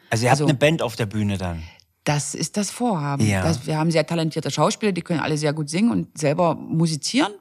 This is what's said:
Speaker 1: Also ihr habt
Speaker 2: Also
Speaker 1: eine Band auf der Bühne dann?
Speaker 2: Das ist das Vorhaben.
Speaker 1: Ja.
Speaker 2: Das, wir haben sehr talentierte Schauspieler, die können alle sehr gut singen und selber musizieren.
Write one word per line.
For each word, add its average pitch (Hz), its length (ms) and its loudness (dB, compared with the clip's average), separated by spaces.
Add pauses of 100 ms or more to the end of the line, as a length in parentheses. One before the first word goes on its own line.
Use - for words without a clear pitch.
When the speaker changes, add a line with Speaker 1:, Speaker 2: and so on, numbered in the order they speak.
Speaker 1:
Also 110 160 0
ihr 120 60 4
habt 139 80 4
Speaker 2:
Also 147 60 0
Speaker 1:
eine 143 80 4
Band 147 280 4
auf 110 140 -4
der 113 120 -2
Bühne 104 300 -2
dann? 87 260 -4 (400)
Speaker 2:
Das 147 300 -2
ist - 240 -6
das 202 140 -2
Vorhaben. 147 560 0
Speaker 1:
Ja. 95 160 2
Speaker 2:
Das, 160 240 0
wir 156 100 -2
haben 160 140 2
sehr 156 140 2
talentierte 160 440 -2
Schauspieler, 196 420 0
die 180 100 -2
können 165 180 -2
alle 151 180 -2
sehr 151 160 0
gut 151 160 -4
singen 208 220 2
und 175 260 -4
selber 156 380 2
musizieren. 165 840 0